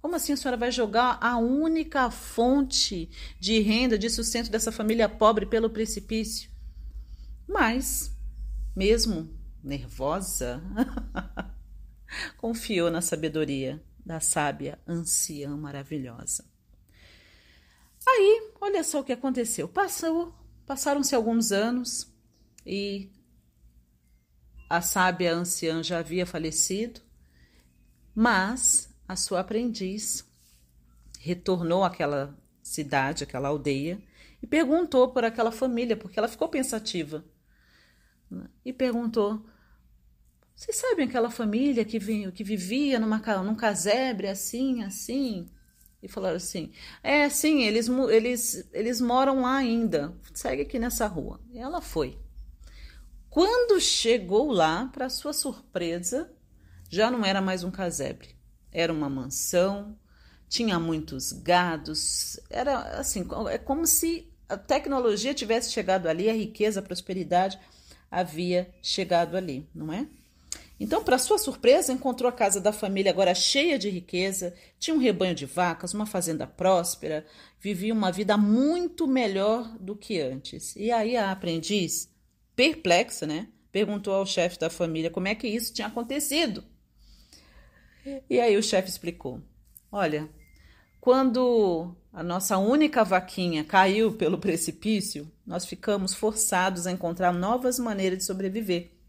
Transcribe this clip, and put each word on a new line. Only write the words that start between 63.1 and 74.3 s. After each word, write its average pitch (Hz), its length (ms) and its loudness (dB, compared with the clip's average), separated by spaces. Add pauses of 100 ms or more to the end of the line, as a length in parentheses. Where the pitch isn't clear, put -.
co-, 202 260 -6
é - 80 -2
como 311 280 -2
se 330 460 0 (160)
a 208 100 -4
tecnologia 247 760 0
tivesse 226 380 -2
chegado 185 360 0
ali, 175 220 2
a 226 40 0
riqueza, 208 460 0
a 190 40 -8
prosperidade 180 760 -2 (500)
havia 180 720 -2
chegado 175 540 0
ali, 156 380 -4
não 156 180 -8
é? 247 160 -4 (720)
Então, 214 240 0
pra 254 140 4
sua - 200 2
surpresa, 269 560 4
encontrou 247 360 -2
a 240 40 -4
casa 208 260 2
da 208 120 2
família 196 380 0
agora 180 240 4
cheia 277 460 2
de 202 100 -4
riqueza, 180 640 -4 (240)